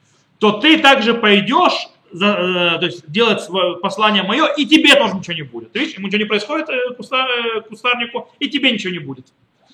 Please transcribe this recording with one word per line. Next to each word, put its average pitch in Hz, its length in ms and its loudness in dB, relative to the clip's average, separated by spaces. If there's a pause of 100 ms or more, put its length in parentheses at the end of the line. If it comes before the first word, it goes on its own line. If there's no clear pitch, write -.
(400)
то 208 120 4
ты - 280 4
также 233 340 4
пойдёшь 214 720 2 (220)
за, 185 160 -4
э, 180 520 0
то 175 80 0
есть 147 240 -10
делать 208 320 2
своё 180 340 -2
послание 202 460 0
моё, 233 240 0 (100)
и 294 80 0
тебе 294 300 6
тоже 202 200 2
ничего 175 200 -8
не 160 80 -8
будет. 117 300 -14
Ты 220 80 -4
видишь, - 160 -4
ему 196 100 -10
ничего 208 160 -2
не 208 60 -4
происходит, 294 420 -4
э, 247 240 -4
куста-, 262 340 -4
э, 233 320 -4
кустарнику, 240 800 -4
и 285 100 -4
тебе 262 220 0
ничего 190 220 -4
не 175 80 -8
будет. 135 260 -14 (480)